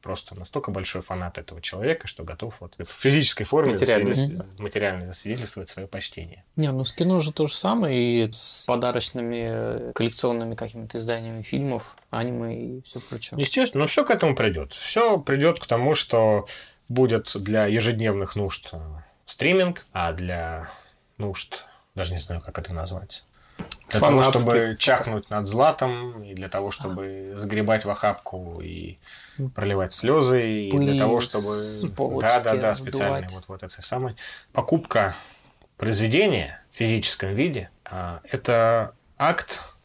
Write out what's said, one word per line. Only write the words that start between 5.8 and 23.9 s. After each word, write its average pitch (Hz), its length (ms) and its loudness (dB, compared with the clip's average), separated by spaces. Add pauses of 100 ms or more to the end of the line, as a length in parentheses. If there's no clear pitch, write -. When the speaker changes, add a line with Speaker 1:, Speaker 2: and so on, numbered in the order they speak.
Speaker 1:
почтение. 90 580 -12 (100)
Speaker 3:
Не, 151 160 2
ну 131 140 -2
с - 80 -6
кино 180 260 4
же 151 140 0
то 156 140 0
же - 80 -4
самое, 185 420 0 (280)
и 107 60 -2
с - 360 -4
подарочными, 120 760 -2
э, 113 520 -4
коллекционными 117 600 -2
какими-то 113 440 -10
изданиями 113 420 -6
фильмов, 135 540 -4 (160)
аниме 117 440 -4 (220)
и 131 60 -14
все - 180 -14
прочее. - 300 -10 (100)
Speaker 1:
Естественно, 240 420 0
но 151 40 0
все 285 180 2
к - 60 2
этому 165 240 4
придет. 85 380 0
Все 220 460 2
придет 139 400 2
к - 60 -12
тому, 127 300 2
что 107 520 4 (400)
будет 117 480 2
для 104 300 2
ежедневных 107 720 0
нужд, 98 340 -4
э, 87 60 -12 (480)
стриминг, 180 680 2
а 85 220 -2
для 87 560 -6 (480)
нужд, - 480 -8 (300)
даже 90 180 -4
не 87 80 -4
знаю, 87 180 -8
как - 200 -12
это 87 120 -10
назвать, 85 520 -8 (680)
для 107 100 0